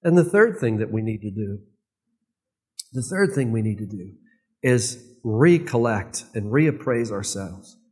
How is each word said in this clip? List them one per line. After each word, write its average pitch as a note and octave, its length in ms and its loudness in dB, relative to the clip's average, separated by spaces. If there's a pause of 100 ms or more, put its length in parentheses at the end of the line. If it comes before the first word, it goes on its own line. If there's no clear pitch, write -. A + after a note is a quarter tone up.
And F3 140 4
the F3 60 6
third G#3 360 4
thing A2 180 0
that G#2+ 140 -4
we A2 100 -2
need A2 200 -6
to G#2 100 -8
do, G2+ 280 -8 (1300)
the B2+ 80 -6
third F3 320 0
thing B2+ 180 0
we A2+ 100 0
need G#2+ 180 -2
to G#2+ 80 -8
do F#2+ 260 -12 (480)
is B2 420 0 (200)
recollect A#2 1000 2 (100)
and G#2 180 -6
reappraise A#2+ 600 0
ourselves G2 680 -10 (140)